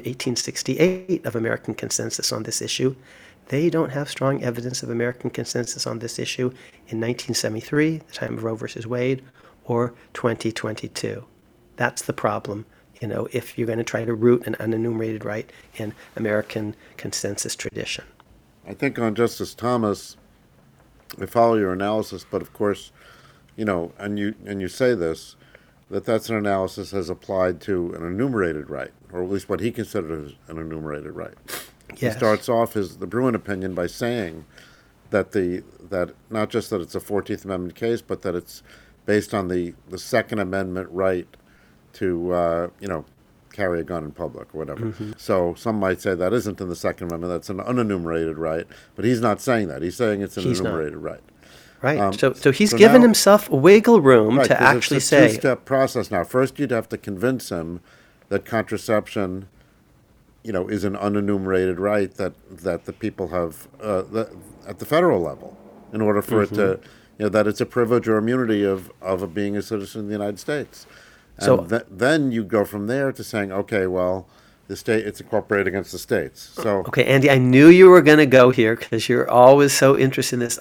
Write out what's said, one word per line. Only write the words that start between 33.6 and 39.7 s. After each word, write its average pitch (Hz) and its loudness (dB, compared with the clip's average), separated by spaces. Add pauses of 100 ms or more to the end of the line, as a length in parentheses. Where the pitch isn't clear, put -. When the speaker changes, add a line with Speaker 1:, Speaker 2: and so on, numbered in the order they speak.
Speaker 2:
by 87 -4
saying 92 -6 (640)
that 95 -2
the, 90 -2 (260)
that 90 -4 (180)
not 107 -4
just 107 -4
that 104 -4
it's 80 -14
a 95 -6
Fourteenth 101 -6
Amendment 90 -8
case, 117 -4
but - -10
that 90 -6
it's - -12 (460)
based 104 0
on 98 -2
the, 87 -4 (160)